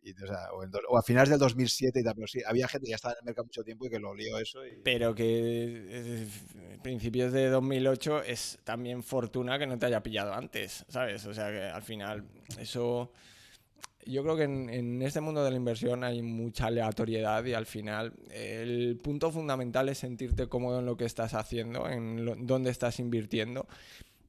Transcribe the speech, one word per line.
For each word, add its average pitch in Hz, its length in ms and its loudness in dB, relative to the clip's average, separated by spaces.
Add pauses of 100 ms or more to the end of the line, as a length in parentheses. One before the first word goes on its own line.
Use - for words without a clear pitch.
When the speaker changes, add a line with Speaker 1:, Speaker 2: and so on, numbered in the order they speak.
Speaker 1:
y, 95 60 -14
o 95 120 -10
sea, 90 280 -6
o 92 100 -8
en 95 60 -10
do-, 101 180 -2
o 123 80 6
a 113 60 10
finales 131 260 8
del 147 100 8
dos 127 160 6
mil 127 140 2
siete 127 320 2
y - 20 0
tal, 110 120 2
pero 107 120 -6
sí, 127 200 -4
había 120 200 2
gente 135 200 -4
que 110 60 -2
ya 110 40 -2
estaba 120 160 -4
en 120 60 -6
el 117 80 -20
mercado 117 180 -6
mucho 117 180 -10
tiempo 113 220 -10
y 123 60 -6
que 113 80 -2
lo 104 100 -6
olió 110 300 -4
eso 131 280 -6
y 120 160 -16
Speaker 2:
Pero 117 320 2
que, 113 120 0
eh, 117 1040 -2 (540)
principios 123 480 0
de 135 200 6
dos 131 120 6
mil 131 240 2
ocho 139 360 2
es - 420 -6
también 120 380 -4
fortuna 127 560 0
que 147 80 0
no 127 120 -2
te 117 60 0
haya 117 180 4
pillado 104 300 -2
antes, 107 560 -6
¿sabes? 104 380 -2
O 104 80 -8
sea, 104 160 -2
que 104 100 -4
al 95 220 -6
final 104 420 -6 (340)
eso, 120 540 -2 (920)
yo 131 160 -2
creo 160 120 2
que 156 100 4
en, 131 260 -2
en 123 320 -2
este 143 180 0
mundo 151 240 2
de 131 60 4
la 127 80 2
inversión 120 460 0
hay 120 180 -2
mucha 117 460 -2
aleatoriedad 110 760 2
y 127 80 0
al 113 140 -2
final 107 480 -4 (160)
el 117 680 0
punto 147 340 0
fundamental 135 600 2
es 135 80 -4
sentirte 123 500 -2
cómodo 123 300 0
en 123 80 0
lo 120 100 0
que 120 80 0
estás 117 300 -2
haciendo, 117 520 -2
en 117 380 -2
lo, 117 100 0
dónde 127 360 2
estás 123 280 -2
invirtiendo. 117 720 -2 (600)